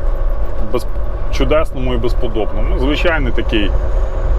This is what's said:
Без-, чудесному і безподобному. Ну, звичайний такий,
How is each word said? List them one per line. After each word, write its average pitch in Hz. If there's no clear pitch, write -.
Без-, -
чудесному 139
і -
безподобному. 110
Ну, -
звичайний 147
такий, 107